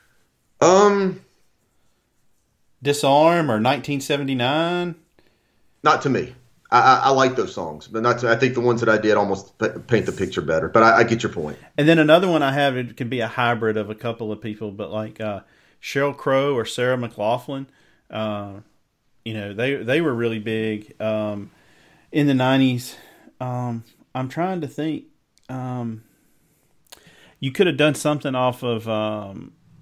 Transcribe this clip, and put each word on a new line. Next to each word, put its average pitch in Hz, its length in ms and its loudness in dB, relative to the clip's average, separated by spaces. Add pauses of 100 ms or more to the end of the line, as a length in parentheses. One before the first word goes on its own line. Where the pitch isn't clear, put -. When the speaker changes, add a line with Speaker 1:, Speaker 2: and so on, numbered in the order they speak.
(600)
Speaker 1:
Um, 190 640 4 (1600)
Speaker 2:
Disarm 143 680 4
or 107 100 2
nineteen 135 400 0
seventy-nine? 147 960 -2 (880)
Speaker 1:
Not 151 200 4
to 143 60 -2
me. 98 260 -2 (360)
I, 120 100 8
I, 127 240 6
I 135 60 4
like 131 260 4
those 95 180 -4
songs, 80 340 -10
but 110 140 -4
not 120 180 2
to, 120 100 0
I 117 60 6
think 120 180 0
the 120 60 0
ones 120 200 2
that 110 80 2
I 107 100 4
did 104 180 2
almost 98 420 -4
p-, 110 100 -2 (180)
paint 104 200 0
the 95 60 -4
picture 92 280 -4
better. 80 280 -2
But 113 140 4
I, 113 160 6
I 117 60 6
get 117 180 0
your - 100 -4
point. 76 260 -10 (180)
Speaker 2:
And 147 120 4
then 165 100 6
another 160 300 6
one 160 140 0
I 135 100 0
have, 139 240 0
it 123 200 -8
can 120 120 -6
be 123 120 -4
a 110 60 -2
hybrid 113 500 -2
of 107 140 -6
a 107 40 -8
couple 110 360 -8
of 107 100 -10
people, 107 300 -10
but 98 200 -12
like, 110 300 -10
uh, 104 200 -8 (420)
Sheryl 139 340 -2
Crow 139 380 0
or 113 100 -2
Sarah 123 340 -2
McLachlan, 123 680 -4 (440)
uh, 104 500 -8 (640)
you 110 100 -8
know, 104 180 -10
they, 127 240 -4
they 127 240 -2
were 147 140 -2
really 117 240 -2
big, 110 600 -6
um, 107 500 -6 (600)
in 147 140 2
the 139 80 4
nineties. 127 600 2 (440)
Um, 123 440 -6 (300)
I'm 131 140 -4
trying 175 320 -4
to 139 80 -8
think. 151 360 -6 (440)
Um, 123 560 -8 (1400)
you 135 100 -4
could 185 160 2
have 151 100 0
done 147 180 2
something 147 400 -4
off 127 280 0
of, 113 260 -4
um, 107 640 -6 (300)